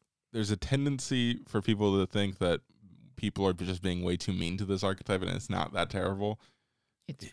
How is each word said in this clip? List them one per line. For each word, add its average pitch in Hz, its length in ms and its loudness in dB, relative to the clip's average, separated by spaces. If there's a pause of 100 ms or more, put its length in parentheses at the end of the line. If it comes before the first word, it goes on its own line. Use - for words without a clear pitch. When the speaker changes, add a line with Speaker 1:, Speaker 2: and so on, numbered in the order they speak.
(320)
Speaker 1:
there's 104 200 0
a 104 60 2
tendency 131 880 0
for 104 140 0
people 101 380 4
to 92 120 4
think 101 280 0
that 87 220 2 (540)
people 98 300 -2
are 95 80 4
just 90 280 -4
being 90 220 0
way 90 140 0
too - 160 -4
mean 90 240 -2
to 101 80 -4
this 95 180 -2
archetype, 95 380 0
and 92 100 -2
it's 92 180 -4
not 92 240 -2
that 87 160 0
terrible. 98 500 -2 (680)
Speaker 2:
It's - 180 -12
Speaker 1:
I-, - 80 -14